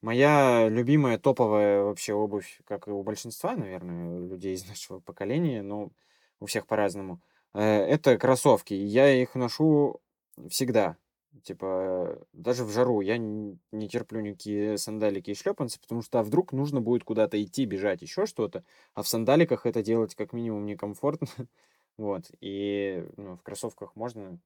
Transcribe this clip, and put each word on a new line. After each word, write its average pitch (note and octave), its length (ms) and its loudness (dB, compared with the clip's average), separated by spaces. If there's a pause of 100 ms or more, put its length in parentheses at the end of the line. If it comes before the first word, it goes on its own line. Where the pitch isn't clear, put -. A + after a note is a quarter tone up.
моя B2 680 6
любимая B2 500 2
топовая G#2 640 4
вообще G2+ 300 -2
обувь, G#2 520 -4
как - 220 -10
и G#2 40 -8
у G2 120 -6
большинства, A2+ 520 -6
наверное, F2 640 -8 (100)
людей F#2+ 260 -6
из F#2 120 -12
нашего G2 340 -14
поколения, A#2 640 -4
но G2+ 280 -8 (500)
у G#2 60 -14
всех - 200 -6
по-разному, F#2+ 540 -2 (320)
э, G2+ 80 -2
это G#2+ 560 4
кроссовки. B2+ 580 4
Я A2 380 4
их B2+ 220 2
ношу C#3+ 680 2 (480)
всегда. G#2+ 480 0 (460)
Типа, F#2 880 -4
даже A#2+ 320 -2
в G#2+ 60 -8
жару A#2 300 2
я G#2 160 0
н-, G#2+ 420 -8 (120)
не G#2+ 180 -8
терплю A2+ 320 -6
никакие G#2 560 -4
сандалики G#2 540 -4
и G2+ 40 -4
шлепанцы, D3 460 -4
потому A#2 220 -8
что, - 160 0
а A2+ 40 2
вдруг C#3+ 300 0
нужно C#3 280 -2
будет A#2 240 0
куда-то G#2+ 380 2
идти, B2+ 220 -2
бежать, F#2+ 380 -2
еще F#3 240 -2
что-то, G2+ 380 -4 (300)
а G#2+ 80 -8
в - 60 -6
сандаликах B2+ 580 4
это A2+ 160 0
делать A2 320 2
как G#2 180 -8
минимум A2+ 320 -6
некомфортно. G#2 600 -4
<laughs> - 220 -12 (480)
Вот, G2 280 -6 (160)
и, G2 640 -4 (120)
ну, F#2+ 200 -14
в - 60 -20
кроссовках G2+ 520 -12
можно G#2+ 500 -12